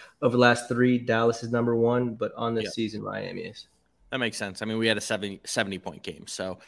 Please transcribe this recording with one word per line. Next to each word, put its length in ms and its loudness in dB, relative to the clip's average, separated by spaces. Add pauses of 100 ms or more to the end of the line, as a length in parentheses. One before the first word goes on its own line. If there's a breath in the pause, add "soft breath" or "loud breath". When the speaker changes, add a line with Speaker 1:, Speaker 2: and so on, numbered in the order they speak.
(220 loud breath)
Speaker 1:
over 140 4
the 60 6
last 260 6
three, 300 4
Dallas 440 2
is 80 -8
number 240 2
one, 400 2
but 220 -4
on 180 -2
this 100 0
Speaker 2:
Yeah. 60 -4
Speaker 1:
season, 320 -4
Miami 420 -8
is. 220 -14 (440)
Speaker 2:
That 80 -4
makes 180 -2
sense. 260 -6
I 20 -4
mean, 140 -2
we 80 2
had 100 4
a 40 -4
seventy, 440 -4
seventy 340 -2
point 240 -12
game. 240 -12
So, 420 -8